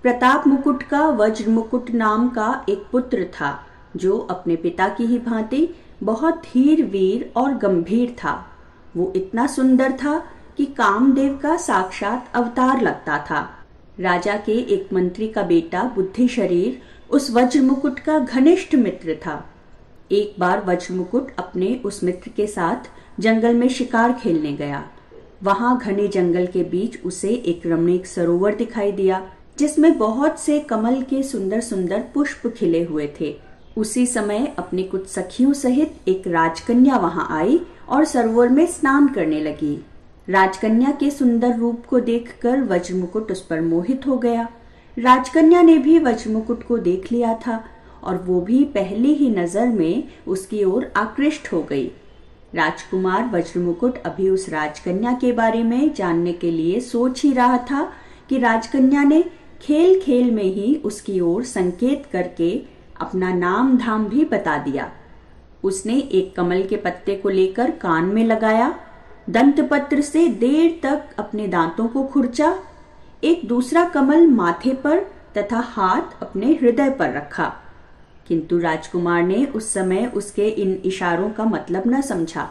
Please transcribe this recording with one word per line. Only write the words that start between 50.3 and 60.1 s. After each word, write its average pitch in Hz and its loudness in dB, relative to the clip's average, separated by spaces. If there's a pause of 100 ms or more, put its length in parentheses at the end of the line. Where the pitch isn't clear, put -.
ओर 190 0
आकृष्ट 277 -2
हो 165 -2
गई। 139 -4 (640)
राजकुमार 185 -2
वज्र 170 -2
मुकुट 175 -2
अभी 185 -2
उस 190 -2
राजकन्या 175 -4
के 247 0
बारे 226 0
में 254 0
जानने 175 -2
के 175 -2
लिए 165 0
सोच 247 -2
ही 285 4
रहा 247 4
था 277 -4 (380)
कि 269 0
राजकन्या 262 2
ने 302 6 (380)
खेल 349 4
खेल 247 2